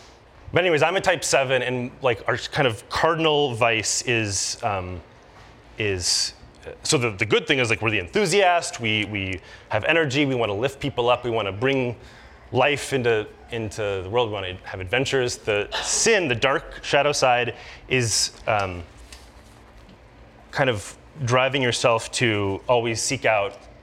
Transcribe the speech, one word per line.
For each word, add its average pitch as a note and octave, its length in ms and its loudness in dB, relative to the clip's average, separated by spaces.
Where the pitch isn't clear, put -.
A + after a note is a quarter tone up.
But D#3+ 80 4
anyways, E3 240 4
I'm E3+ 100 2
a G3 60 2
type F3+ 240 0
seven, C3 380 2
and, B2 280 -4
like, B2 260 2
our A#2 80 0
kind - 320 0
of G#2+ 220 -6
cardinal D#3 640 2
vice A2+ 480 0
is, A2 600 -2
um, F#2 380 -4
is, G2 560 -2
so - 160 0
the, A#2+ 120 0
the G#2 160 -4
good A3 200 0
thing C#3 120 2
is, A#2+ 120 2
like, A2 100 0
we're A2+ 100 0
the G#2+ 100 0
enthusiast, F3 800 2
we, G#2+ 260 0
we F#2+ 340 -6
have G#2+ 140 -2
energy, D3 420 2
we C3 80 -2
wanna A2+ 180 0
lift A#2+ 260 -4
people B2 300 -2
up, B2 160 0
we B2 60 -4
wanna G#2+ 220 -2
bring B2 440 0
life C3+ 420 0
into, A#2 340 2
into G#2 520 -4
the F#2 80 -10
world, A#2+ 180 0
we G#2 60 -6
wanna F#2+ 300 -8
have G2 160 -12
adventures. B2 580 0
The G#2 300 -2
sin, G3+ 460 2
the B2 60 2
dark C3+ 480 -2
shadow C#3+ 300 4
side, A#2+ 420 2
is, A#2+ 440 0
um, F#2+ 360 0
kind C#3 180 0
of G#2+ 280 -6
driving B2+ 360 2
yourself A#2+ 520 2
to G#2 560 0
always A#2 340 0
seek - 220 -4
out G#2 340 2